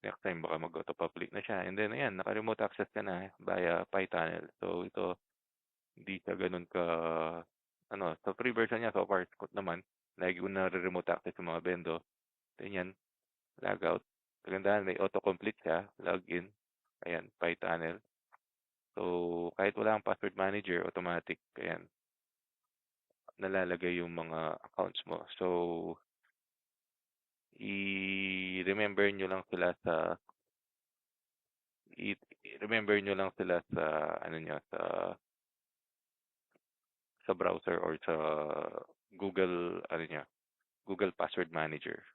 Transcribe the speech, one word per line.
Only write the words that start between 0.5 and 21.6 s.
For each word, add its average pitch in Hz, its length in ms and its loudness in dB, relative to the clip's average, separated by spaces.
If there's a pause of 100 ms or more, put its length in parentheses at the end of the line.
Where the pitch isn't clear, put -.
mag-auto-public 80 760 -4
na 101 120 -4
siya. 95 200 -2
And 95 120 -6
then, 107 160 0
ayan, 123 240 -2
naka-remote 107 480 0
access - 280 -2
ka 104 120 -4
na 95 320 -4
via 90 560 2
PyTunnel. 85 640 0
So, 90 240 -2
ito, 92 360 -2 (760)
hindi 95 320 -8
siya 95 120 -2
ganun 90 320 -2
ka, 90 160 0 (1080)
ano, 101 120 -2 (200)
sa 98 80 0
free 120 200 -2
version 113 280 2
niya, 113 120 0
so 95 120 4
far, 95 320 2
good - 160 -12
naman. 92 320 -4 (320)
Lagi 90 240 0
ko 95 80 -2
na-remote 92 640 0
access - 240 -4
yung 87 160 -4
mga 85 80 -2
bendo. 85 400 -2 (560)
Then, 101 160 -8
yan, 92 160 -4 (720)
logout. 95 400 0 (400)
Kagandahan, 98 480 2
may 90 80 0
autocomplete 98 640 0
siya, 85 240 2 (160)
login. 90 480 0 (560)
Ayan, 85 320 -4
PyTunnel. 85 640 -2 (960)
So, 87 600 0
kahit 98 200 4
wala 107 240 4
kang - 80 -2
password 98 240 -2
manager, 95 480 0
automatic, 87 560 -2 (240)